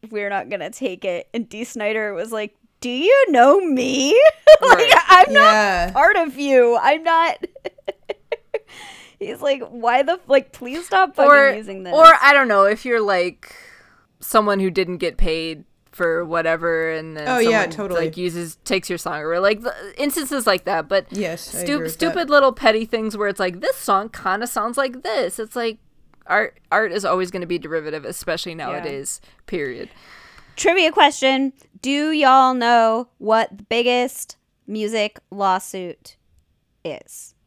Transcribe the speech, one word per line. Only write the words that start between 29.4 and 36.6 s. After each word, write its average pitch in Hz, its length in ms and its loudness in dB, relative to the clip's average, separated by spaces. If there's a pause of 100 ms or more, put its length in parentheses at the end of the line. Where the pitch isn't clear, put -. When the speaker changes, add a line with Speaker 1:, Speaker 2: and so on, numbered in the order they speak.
Speaker 2:
period. 139 440 -10 (680)
Speaker 1:
Trivia 330 360 2
question. 269 600 0 (300)
Do 285 280 -4
y'all 262 440 2
know 233 540 0 (100)
what 220 380 -2
the 208 80 -20
biggest 247 720 -4 (300)
music 214 520 -6 (120)
lawsuit 190 840 -6 (680)